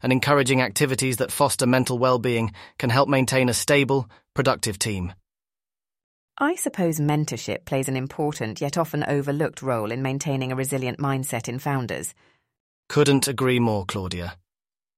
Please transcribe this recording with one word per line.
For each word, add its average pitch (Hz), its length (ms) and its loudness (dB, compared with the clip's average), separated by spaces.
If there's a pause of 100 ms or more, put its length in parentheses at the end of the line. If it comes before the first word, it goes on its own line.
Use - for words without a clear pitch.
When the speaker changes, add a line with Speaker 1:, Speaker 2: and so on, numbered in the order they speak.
Speaker 1:
and 127 100 2
encouraging 131 480 4
activities 127 560 0
that - 160 -4
foster 139 340 0
mental 127 320 2
well-being 120 540 2 (260)
can 123 120 0
help 139 180 4
maintain 131 400 2
a 113 60 0
stable, 135 520 2 (280)
productive 123 440 0
team. 92 360 -4 (1300)
Speaker 2:
I 311 120 2
suppose 170 440 0
mentorship 147 680 -2
plays 135 200 -2
an 131 120 -2
important 131 640 -4
yet 143 160 -2
often 156 260 -2
overlooked 143 560 -2
role 117 320 -2
in 127 80 -4
maintaining 135 500 -2
a 131 60 -4
resilient 131 420 -4
mindset 131 520 -4
in 120 80 -6
founders. 117 560 -4 (720)
Speaker 1:
Couldn't 143 400 4
agree 127 320 2
more, 107 240 2
Claudia. 90 540 -6 (600)